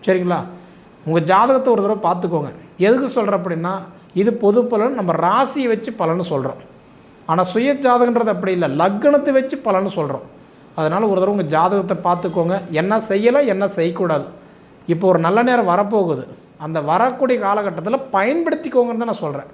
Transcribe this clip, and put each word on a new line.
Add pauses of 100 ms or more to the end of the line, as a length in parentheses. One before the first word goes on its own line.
சரிங்களா? (680)
உங்க (100)
ஜாதகத்தை
ஒரு
தடவை
பார்த்துக்கோங்க. (380)
எதுக்கு
சொல்றேன்
அப்படின்னா, (480)
இது (140)
பொது (120)
பலன்,
நம்ம (140)
ராசியை
வச்சு (100)
பலன்
சொல்றோம். (720)
ஆனா (100)
சுய (140)
ஜாதகன்றது
அப்படி
இல்ல, (140)
லக்னத்தை
வச்சு (120)
பலன்
சொல்றோம். (540)
அதனால
ஒரு
தடவை
உங்க
ஜாதகத்தை (120)
பார்த்துக்கோங்க. (260)
என்ன (100)
செய்யலாம்,
என்ன (140)
செய்யக்கூடாது. (680)
இப்போ
ஒரு
நல்ல (100)
நேரம்
வரப்போகுது. (400)
அந்த (100)
வரக்கூடிய
காலகட்டத்துல (160)
பயன்படுத்திக்கோங்கன்னு
தான்
நான்
சொல்றேன்.